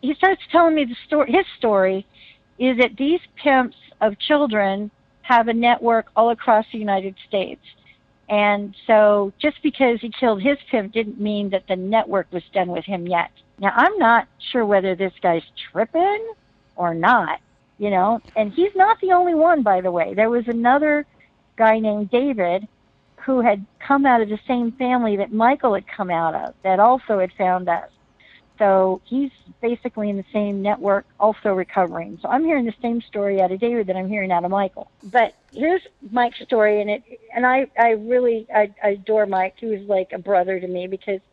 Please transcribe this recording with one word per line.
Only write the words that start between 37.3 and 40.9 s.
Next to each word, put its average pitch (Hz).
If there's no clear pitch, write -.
and 247
I, 254
I 233
really, 226
I, 214
I 208
adore 208
Mike. 190
He 233
was 208
like 196
a -
brother 185
to 185
me 180
because 190